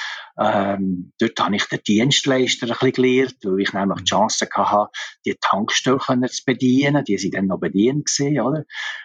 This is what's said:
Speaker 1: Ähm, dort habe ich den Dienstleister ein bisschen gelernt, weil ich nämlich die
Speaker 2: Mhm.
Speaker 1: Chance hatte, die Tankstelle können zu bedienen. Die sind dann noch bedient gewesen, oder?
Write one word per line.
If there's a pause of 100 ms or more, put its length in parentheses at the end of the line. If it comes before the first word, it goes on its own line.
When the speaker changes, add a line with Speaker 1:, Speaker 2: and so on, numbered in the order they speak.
(380)
Speaker 1:
Ähm,
dort
habe
ich
den
Dienstleister
ein
bisschen
gelernt,
weil
ich
nämlich
die
Speaker 2:
Mhm.
Speaker 1:
Chance
hatte, (340)
die
Tankstelle
können
zu
bedienen.
Die
sind
dann
noch
bedient
gewesen,
oder? (400)